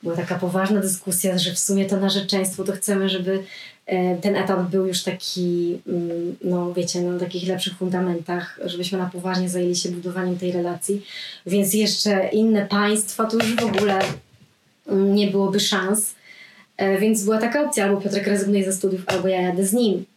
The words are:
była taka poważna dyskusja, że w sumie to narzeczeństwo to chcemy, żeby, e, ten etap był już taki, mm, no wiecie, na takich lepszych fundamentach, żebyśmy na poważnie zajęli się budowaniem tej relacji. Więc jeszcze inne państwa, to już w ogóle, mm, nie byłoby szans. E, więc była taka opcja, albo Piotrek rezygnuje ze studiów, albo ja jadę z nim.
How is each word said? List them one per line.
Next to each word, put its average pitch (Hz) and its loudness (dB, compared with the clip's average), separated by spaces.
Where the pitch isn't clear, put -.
była 170 -2
taka 175 -2
poważna 190 0
dyskusja, 185 -2
że 180 -2
w 180 -4
sumie 196 2
to 196 0
narzeczeństwo 190 0
to 190 -2
chcemy, 190 0
żeby, 190 -2
e, 180 0
ten 196 0
etap 185 0
był 190 2
już 180 -4
taki, 175 -2
mm, 170 -4
no 175 0
wiecie, 175 -2
na 180 0
takich 175 -4
lepszych 180 -2
fundamentach, 175 -2
żebyśmy 180 -4
na 180 0
poważnie 180 -2
zajęli 180 0
się - -2
budowaniem 180 -2
tej 180 -2
relacji. 175 -2
Więc 196 2
jeszcze 202 2
inne 214 4
państwa, 208 0
to 220 -2
już 226 2
w 233 0
ogóle, 196 2
mm, 196 4
nie 208 4
byłoby 196 2
szans. 196 0
E, 196 2
więc 208 2
była 220 2
taka 233 2
opcja, 220 0
albo 202 2
Piotrek 202 0
rezygnuje 202 2
ze 190 -2
studiów, 190 0
albo 185 0
ja 185 2
jadę 180 2
z 190 0
nim. 202 2